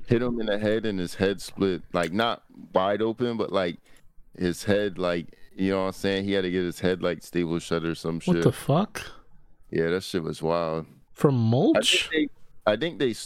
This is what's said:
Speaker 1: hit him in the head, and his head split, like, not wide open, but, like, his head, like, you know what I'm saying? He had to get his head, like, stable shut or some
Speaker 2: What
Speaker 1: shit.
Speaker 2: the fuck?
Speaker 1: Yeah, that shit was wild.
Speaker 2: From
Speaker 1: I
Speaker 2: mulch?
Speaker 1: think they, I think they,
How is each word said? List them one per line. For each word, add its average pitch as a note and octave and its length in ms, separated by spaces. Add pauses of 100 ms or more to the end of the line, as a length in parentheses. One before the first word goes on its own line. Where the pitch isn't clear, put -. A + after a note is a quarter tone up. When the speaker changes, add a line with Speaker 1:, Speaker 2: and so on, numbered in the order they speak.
Speaker 1:
hit A#2+ 140
him A#2+ 180
in A2 60
the G#2 120
head, G#2+ 280
and G2+ 120
his F2 180
head F#2+ 260
split, F#2+ 400 (100)
like, E2+ 220
not A2+ 300 (300)
wide G2+ 280
open, A#2 340
but, G#2+ 160
like, F2+ 280 (580)
his F2 260
head, G#2 340
like, F2 300 (300)
you F#2+ 140
know F#2+ 100
what F#2+ 60
I'm F#2 60
saying? G2 300
He G2 100
had F#2+ 100
to F2+ 80
get F#2 120
his F2 160
head, F2 240
like, F2 180
stable E2+ 380
shut E2 240
or E2 100
some E2 300
Speaker 2:
What F3+ 120
Speaker 1:
shit. E2+ 80
Speaker 2:
the B2+ 100
fuck? - 480 (680)
Speaker 1:
Yeah, E2 200
that F#2 140
shit F2 200
was D#2+ 180
wild. D#2+ 440 (260)
Speaker 2:
From C#3 240
Speaker 1:
I A2+ 140
Speaker 2:
mulch? D3 600
Speaker 1:
think D#3 200 (360)
they, G#2+ 60
I G#2+ 60
think D3 220
they, B2 140 (120)